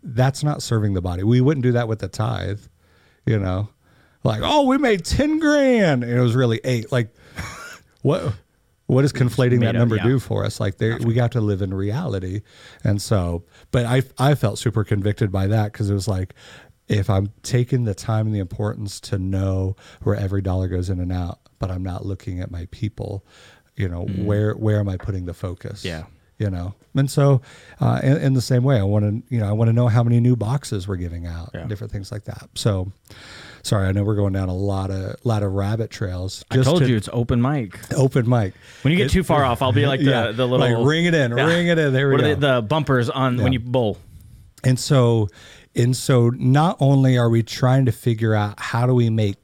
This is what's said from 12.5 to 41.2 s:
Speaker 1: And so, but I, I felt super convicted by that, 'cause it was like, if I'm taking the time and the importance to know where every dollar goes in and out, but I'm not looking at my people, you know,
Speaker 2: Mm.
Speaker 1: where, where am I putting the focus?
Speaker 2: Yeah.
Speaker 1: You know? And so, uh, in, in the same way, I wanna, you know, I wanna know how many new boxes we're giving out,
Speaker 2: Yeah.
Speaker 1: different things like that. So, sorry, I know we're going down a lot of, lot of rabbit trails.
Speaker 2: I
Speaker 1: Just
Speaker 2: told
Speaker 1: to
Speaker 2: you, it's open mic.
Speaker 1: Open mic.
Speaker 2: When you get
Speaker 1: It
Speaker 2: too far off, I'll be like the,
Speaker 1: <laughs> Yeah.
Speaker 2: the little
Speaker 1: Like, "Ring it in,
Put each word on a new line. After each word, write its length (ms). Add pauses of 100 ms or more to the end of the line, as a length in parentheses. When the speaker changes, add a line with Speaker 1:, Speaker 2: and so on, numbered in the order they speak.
Speaker 1:
And 180
so, 440 (260)
but 140
I, 160 (160)
I 180
felt 240
super 240
convicted 480
by 160
that, 240
'cause 180
it 40
was 160
like, 240 (560)
if 200
I'm 220 (120)
taking 420
the 100
time 300
and 100
the 40
importance 600
to 160
know 600 (240)
where 160
every 240
dollar 260
goes 220
in 100
and 140
out, 260 (200)
but 120
I'm 120
not 220
looking 360
at 100
my 200
people, 520 (540)
you 100
know, 180
Speaker 2:
Mm. 200
Speaker 1:
where, 280
where 260
am 100
I 80
putting 300
the 80
focus? 500
Speaker 2:
Yeah. 200 (340)
Speaker 1:
You 100
know? 240 (220)
And 160
so, 300 (380)
uh, 220
in, 160
in 160
the 80
same 220
way, 160
I 40
wanna, 460
you 100
know, 80
I 40
wanna 220
know 140
how 160
many 160
new 160
boxes 520
we're 80
giving 320
out, 260
Speaker 2:
Yeah. 140
Speaker 1:
different 260
things 200
like 100
that. 320
So, 360 (720)
sorry, 260
I 40
know 140
we're 100
going 180
down 140
a 80
lot 340
of, 360
lot 180
of 80
rabbit 400
trails. 580
Speaker 2:
I 60
Speaker 1:
Just 140
Speaker 2:
told 120
Speaker 1:
to 80
Speaker 2:
you, 60
it's 160
open 300
mic. 360 (160)
Speaker 1:
Open 340
mic. 260 (300)
Speaker 2:
When 100
you 40
get 100
Speaker 1:
It 40
Speaker 2:
too 120
far 200
off, 180
I'll 120
be 120
like 140
the, 60
Speaker 1:
<laughs> 40
Yeah. 220
Speaker 2:
the 160
little 300
Speaker 1:
Like, 100
"Ring 180
it 80
in, 240